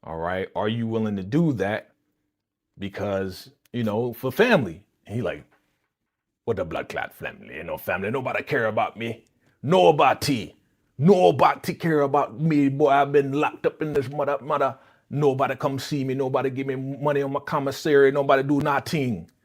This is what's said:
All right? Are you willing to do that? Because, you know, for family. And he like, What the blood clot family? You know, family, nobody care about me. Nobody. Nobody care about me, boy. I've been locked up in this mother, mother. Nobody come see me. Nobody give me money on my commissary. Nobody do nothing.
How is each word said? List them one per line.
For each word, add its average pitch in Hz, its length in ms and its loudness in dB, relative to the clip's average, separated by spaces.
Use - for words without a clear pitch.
All 82 140 -10
right? 92 380 -4
Are 98 120 -2
you 113 200 -2
willing 110 280 -2
to 95 80 -6
do 147 300 0
that? 101 380 -4
Because, 95 720 -6
you 120 120 -4
know, 113 300 -2
for 131 180 -6
family. 131 500 2
And 101 100 -10
he 123 60 -4
like, 78 220 -6
What 110 140 -4
the 95 80 -4
blood - 240 -8
clot - 240 -8
family? - 420 -14
You 80 80 -12
know, 78 140 -8
family, 95 340 -4
nobody 123 320 -4
care 127 220 -2
about 107 320 -2
me. 113 260 -8
Nobody. 147 920 4
Nobody 165 760 4
care 156 280 0
about 135 380 0
me, 147 280 2
boy. 139 220 2
I've 139 220 4
been 139 200 4
locked 143 340 -2
up - 160 -2
in 151 120 -6
this 135 160 -2
mother, 143 320 -2
mother. 139 360 -2
Nobody 135 460 0
come 135 240 -4
see 139 240 -4
me. 131 100 -4
Nobody 131 360 0
give 131 180 -6
me 135 80 -4
money 139 460 -2
on 139 100 -4
my 139 80 -4
commissary. 139 720 2
Nobody 139 320 4
do 143 160 0
nothing. 135 680 -2